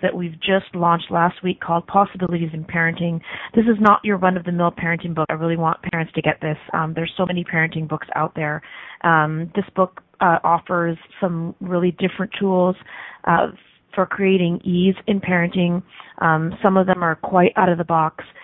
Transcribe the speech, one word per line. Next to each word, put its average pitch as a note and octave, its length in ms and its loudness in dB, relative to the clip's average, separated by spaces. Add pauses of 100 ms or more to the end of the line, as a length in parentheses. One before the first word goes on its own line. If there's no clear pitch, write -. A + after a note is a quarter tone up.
that - 140 -2
we've F3 180 -6
just G3 400 -2
launched E3+ 380 0
last F3 320 2
week F3+ 160 -2
called E3+ 280 -4
Possibilities F3+ 640 0
in D#3+ 120 -10
Parenting. E3+ 560 -2 (340)
This A3+ 100 6
is A3+ 140 4
not G#3+ 240 6
your G#3 140 0
run-of-the-mill F3 540 0
parenting E3+ 440 -4
book. D#3 140 0
I - 40 -2
really E3 240 -2
want E3 260 -2
parents E3 300 -4
to D#3+ 80 -2
get - 200 -2
this. D3+ 160 -4 (160)
Um, D#3+ 200 -2
there's E3 240 -6
so F#3 80 0
many F3 180 -4
parenting D#3+ 440 -2
books D#3 280 -8
out D#3 200 -2
there. D3+ 260 -4 (420)
Um, D#3+ 520 2
this G3 100 -2 (100)
book, - 260 0 (180)
uh, F3 240 4
offers E3+ 540 0 (220)
some E3+ 420 -4
really F3+ 300 0
different F#3 480 -4
tools, F#3 360 2 (500)
uh, E3+ 220 4 (480)
for F#3+ 100 2
creating F#3 580 0
ease F#3 320 2 (120)
in G3+ 120 0
parenting. F3 640 0 (360)
Um, E3 340 2 (100)
some F#3+ 140 4
of F#3 100 4
them F#3 160 0
are E3 120 0
quite F#3 420 2
out F#3 120 4
of F3 80 2
the E3+ 60 -4
box. D#3+ 400 0 (200)